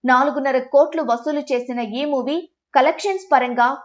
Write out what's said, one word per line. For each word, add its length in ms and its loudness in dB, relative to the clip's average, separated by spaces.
నాలుగున్నర 540 2
కోట్లు 520 2
వసూలు 280 -2
చేసిన 400 -4
ఈ 260 -6
మూవీ 440 -4
కలెక్షన్స్ 580 0
పరంగా 520 2